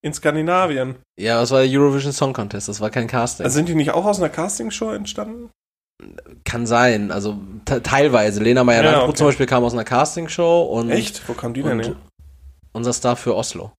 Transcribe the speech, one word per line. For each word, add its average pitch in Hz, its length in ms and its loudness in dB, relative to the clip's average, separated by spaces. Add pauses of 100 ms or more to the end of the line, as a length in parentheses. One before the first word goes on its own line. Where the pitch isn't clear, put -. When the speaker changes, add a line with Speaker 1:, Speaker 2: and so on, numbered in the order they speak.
Speaker 1:
In 151 80 -4
Skandinavien. 156 800 0 (240)
Speaker 2:
Ja, 113 220 2
das 120 100 0
war 135 120 6
der 131 140 4
Eurovision 139 360 2
Song 135 180 -2
Contest, 104 380 -6
das 104 100 -8
war 107 100 -2
kein 117 180 -4
Casting. 120 380 -4
Speaker 1:
Also 131 100 0
sind 160 120 0
die 170 80 -2
nicht 151 160 2
auch 180 140 0
aus 202 140 0
einer 165 100 0
Castingshow 214 640 -6
entstanden? 214 580 -10 (960)
Speaker 2:
Kann 117 220 -4
sein, 113 440 4
also 101 280 -6 (260)
te-, 131 160 -2
teilweise. 117 640 2
Lena 123 200 6
Meyer-Landrut 131 380 4
Speaker 1:
Ja, 127 60 4
okay. 139 100 -2
Speaker 2:
zum 147 100 4
Beispiel 135 200 2
kam 123 160 2
aus 120 100 0
einer 113 100 -4
Castingshow 170 760 0
und 117 300 -2
Speaker 1:
Echt? - 360 -4
Wo 120 60 -6
kam 120 220 -8
die 135 80 -4
denn 127 160 0
Speaker 2:
und 113 60 -2
Speaker 1:
her? 107 100 -6 (800)
Speaker 2:
unser 120 200 -2
Star 123 220 0
für 107 200 -2
Oslo. 107 440 -6